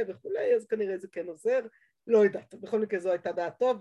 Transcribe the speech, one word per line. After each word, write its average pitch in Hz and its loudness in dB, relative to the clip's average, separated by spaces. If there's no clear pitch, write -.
וכולי, 196 -2
אז 220 0
כנראה 202 -2
זה 185 -14
כן 170 -10
עוזר. 214 -2
לא 226 6
יודעת, 202 2
בכל - -4
מקרה 208 -2
זו 180 0
הייתה 175 -2
דעתו, 175 0